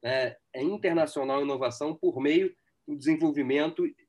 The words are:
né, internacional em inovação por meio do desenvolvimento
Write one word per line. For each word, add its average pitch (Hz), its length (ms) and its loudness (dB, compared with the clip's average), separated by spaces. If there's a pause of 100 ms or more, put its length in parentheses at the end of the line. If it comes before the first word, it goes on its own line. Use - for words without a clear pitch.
né, 131 320 -2 (220)
internacional 151 840 0
em 143 40 0
inovação 139 500 -2
por 175 260 0
meio - 320 2 (340)
do 147 100 -8
desenvolvimento 151 880 0 (240)